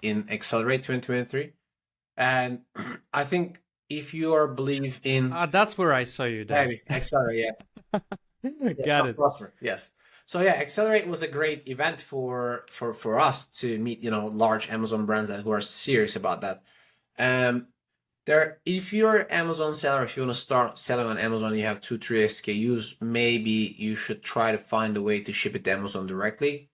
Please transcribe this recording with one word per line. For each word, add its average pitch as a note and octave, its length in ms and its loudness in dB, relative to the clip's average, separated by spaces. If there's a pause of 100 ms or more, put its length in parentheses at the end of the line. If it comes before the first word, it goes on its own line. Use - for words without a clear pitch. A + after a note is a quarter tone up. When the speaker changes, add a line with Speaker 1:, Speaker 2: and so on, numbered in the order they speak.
Speaker 1:
in G#2+ 280 -2
Accelerate A2+ 520 0
twenty B2+ 200 -4
twenty-three. B2+ 520 -4 (640)
And B2+ 440 0 (140)
<clears throat> - 380 -12
I C#3+ 100 2
think F3 380 -2 (280)
if C#3+ 240 -8
you D#3+ 200 0
are D3+ 140 6
believe C3+ 560 -2
in C3 300 2
Speaker 2:
Ah, F3 120 -2
that's G3 320 4
where E3+ 160 4
I B2+ 100 4
saw B2 200 -4
you A2+ 220 -2
there. C3 220 4
Speaker 1:
Maybe. A#2 220 -6
Accelerate, B2 560 0 (480)
yeah. G#3 120 2
Speaker 2:
<laughs> - 40 -16 (340)
Speaker 1:
Yeah, C4+ 300 -2
Speaker 2:
Got D3 240 2
Speaker 1:
Tom D3 100 4
Speaker 2:
it. A#2 80 -4
Speaker 1:
Prosper, C#3+ 460 0
yes. G#2+ 300 -6 (340)
So F3 160 -2
yeah, F#3+ 120 6
Accelerate G#3+ 540 2
was E3 160 -4
a D3+ 60 -2
great D3 380 -2
event D3 340 -2
for, B2 680 -4
for, A#2 240 -6
for A2+ 260 0
us C#3+ 280 2 (120)
to A#2 200 -2
meet, A#2 240 -4
you A#2 80 -2
know, G#2+ 160 0
large A2 420 2
Amazon A2 360 -2
brands G#2+ 240 0
that, G2+ 120 -8
who G#2+ 100 -2
are G#2 100 0
serious G#2+ 560 0
about F#2 240 -2
that. G2 200 -6 (560)
Um, B2 500 2 (580)
there, D#3 400 4
if F#3 260 -2
you're A3 260 6
an - 140 0
Amazon D#3+ 420 0
seller, C#3 300 2
if - 140 -6
you C3 60 -2
wanna B2 100 0
start B2 440 0
selling A#2+ 300 0
on A2 100 -2
Amazon, A2 400 0
you G#2+ 80 0
have G#2+ 140 -2
two, - 180 -6
three A2 260 2
S G#2+ 180 2
K G#2+ 120 -2
Us, A2 480 0
maybe A2+ 760 2
you G#2+ 180 -2
should G#2 260 -6
try A2+ 300 0
to G#2+ 60 0
find G#2+ 400 -2
a G#2 40 -2
way G#2 200 0
to G2+ 100 -8
ship G2+ 240 -2
it F#2+ 100 -8
to F#2+ 60 2
Amazon G2 360 -2
directly G#2+ 680 -4